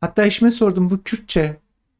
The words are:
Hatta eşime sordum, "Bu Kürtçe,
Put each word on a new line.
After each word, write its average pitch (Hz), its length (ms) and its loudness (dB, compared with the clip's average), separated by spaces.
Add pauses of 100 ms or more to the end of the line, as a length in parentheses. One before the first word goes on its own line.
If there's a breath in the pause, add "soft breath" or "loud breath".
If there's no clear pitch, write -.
Hatta 202 240 0
eşime 226 260 2
sordum, 185 380 0
"Bu 190 140 -2
Kürtçe, 156 560 -4 (400)